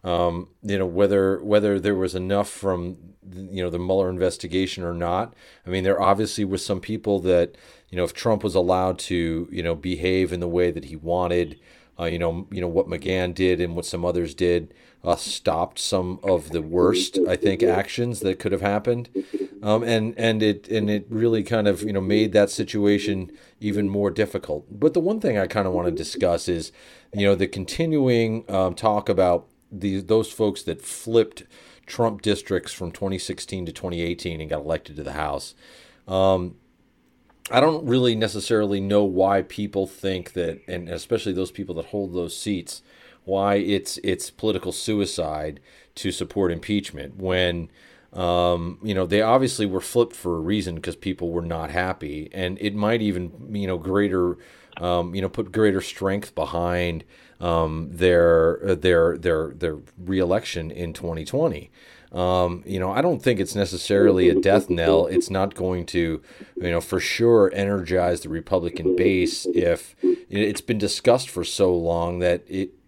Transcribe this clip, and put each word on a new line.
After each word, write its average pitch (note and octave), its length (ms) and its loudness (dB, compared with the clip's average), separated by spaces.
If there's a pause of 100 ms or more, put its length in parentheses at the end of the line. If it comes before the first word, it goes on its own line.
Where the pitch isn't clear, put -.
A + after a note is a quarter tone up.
Um, F2 460 0 (140)
you G2+ 160 -2
know, F#2+ 80 0
whether, F#2+ 560 2
whether G#2 360 2
there G2 160 2
was F#2 200 -2
enough G2 340 -2
from, F2+ 480 -4 (360)
you F#2 300 -8
know, F2+ 80 -2
the F2 100 -4
Mueller F#2 280 2
investigation F2+ 760 -2
or F2 100 -4
not. F2 400 -2 (320)
I F2+ 40 -8
mean, F#2 140 -2
there F#2+ 160 2
obviously G2+ 440 2
was F#2+ 200 -4
some F#2+ 160 -2
people G#2 400 -2
that, F2 360 2 (340)
you F2+ 60 -10
know, F2 80 0
if E2 100 -6
Trump A2 300 0
was F#2+ 100 -2
allowed F#2 460 2
to, E2 500 -2
you E2+ 120 -6
know, E2 120 0
behave F2+ 580 0
in F2 80 -4
the F2 80 -4
way F2 220 2
that D#2+ 160 -10
he D#2 100 -14
wanted, E2+ 640 -2 (400)
uh, E2+ 60 -6
you E2+ 140 -2
know, E2+ 320 -2
you F#2+ 100 -8
know, F2+ 80 -4
what E2+ 180 2
McGahn F2+ 480 -2
did F2+ 260 2
and E2+ 140 -2
what E2+ 100 -6
some F2 200 -6
others F2 300 -2
did, F2 380 0 (300)
uh, F2 140 2
stopped - 640 -4
some F2+ 420 -2
of E2 280 0
the E2 120 -4
worst, F2+ 560 2 (100)
I F#2 60 2
think, - 280 0
actions A2 580 0
that F#2+ 180 -2
could F#2+ 140 -2
have F#2 80 -2
happened. G#2+ 500 -2 (520)
Um, G#2+ 200 2
and, A2+ 340 0
and A2+ 260 2
it, G#2 260 0
and G#2+ 200 0
it G#2 220 -2
really A2+ 320 2
kind G#2+ 240 0
of, F#2+ 160 2
you G#2+ 100 -4
know, G2 80 0
made G#2 320 2
that G2+ 180 6
situation G2+ 840 0 (280)
even G#2 280 0
more G2+ 240 0
difficult. F2+ 580 -4
But D3 240 2
the F3+ 60 4
one G#3 200 -2
thing B2 160 0
I F#2+ 120 0
kinda G2 220 0
wanna F2 200 0
discuss E2+ 580 0
is, E2 220 -2 (420)
you G2+ 140 2
know, G2 80 6
the F#2+ 140 0
continuing, A#2 1000 0
um, F#2+ 260 0
talk G#2 340 0
about F2+ 400 2 (220)
the, G2 300 -4
those G#2+ 320 2
folks G#2 300 -2
that E2 180 -6
flipped - 640 0 (400)
Trump A2+ 360 -2
districts G2+ 520 -2
from F2 200 -10
twenty F#2+ 260 -4
sixteen - 460 -8
to E2+ 80 -8
twenty F2 300 -6
eighteen E2+ 400 -6
and D2+ 80 -10
got D2+ 100 -4
elected D2+ 360 -6
to D2+ 60 -10
the C#2 100 -10
House. D2 420 -6 (520)
Um, F#2+ 500 2 (960)
I A#2+ 100 4
don't D#3+ 260 2
really B2 280 4
necessarily G#2+ 640 0
know G2+ 260 4
why F#2+ 360 4
people G2 460 -4
think F#2 480 -6
that, E2 340 -2
and F2 220 -8
especially G2 420 -2
those F2+ 180 -2
people F2+ 260 -8
that E2 100 -8
hold G2 260 -6
those F2 240 -4
seats, - 460 -6 (460)
why G2 280 2
it's, G2 460 0
it's F#2+ 280 -2
political A2 420 -4
suicide D#2 880 -4 (340)
to - 160 -4
support F2+ 400 -2
impeachment E2 640 -6
when, F#2 520 0 (440)
um, F2 720 0
you G#2+ 120 -2
know, F#2 120 2
they G2+ 140 2
obviously B2 460 2
were F#2 160 -2
flipped - 340 0
for F2 200 -4
a E2 40 -4
reason F2 400 -2
'cause E2+ 160 -8
people F2+ 340 -6
were E2+ 260 -4
not D#2 140 -6
happy. D#2 640 -6
And F#2 280 -6
it G2+ 140 -4
might G#2+ 280 0
even, F2+ 500 -4
you G2+ 140 -4
know, F#2 120 -2
greater, F#2 600 0 (400)
um, F2 360 -2
you G2 60 -2
know, F#2+ 80 -2
put F#2+ 240 -6
greater G2+ 300 4
strength G2 520 -4
behind, E2+ 720 -2 (360)
um, D#2+ 520 0
their, E2+ 800 6
uh, F#2 40 4
their, E2+ 440 4
their, D#2+ 340 0 (100)
their D#2+ 140 -2 (220)
reelection F2+ 720 -2
in E2 220 -8
twenty E2 320 -8
twenty. C3 460 -2 (400)
Um, F2+ 540 0
you F#2+ 160 -4
know, F#2 100 -2
I A2+ 120 0
don't D#3+ 200 0
think A#2+ 160 2
it's F#2+ 160 -2
necessarily F#2+ 760 4
a F2+ 100 4
death F#2+ 300 4
knell. E2 360 4
It's F2+ 240 0
not F#2+ 240 0
going F2+ 320 -2
to, E2 360 0 (340)
you F2+ 140 -2
know, E2+ 100 2
for F#2 200 -2
sure A2+ 520 6
energize F2+ 680 0
the D#2 80 -10
Republican E2+ 640 0
base F2+ 500 2
if E2+ 480 0 (360)
it's G#2 320 0
been A2 160 -2
discussed A#2+ 500 2
for F2 160 -6
so F#2+ 240 2 (220)
long F2 300 -2
that F2 280 2
it F#2+ 220 -4 (180)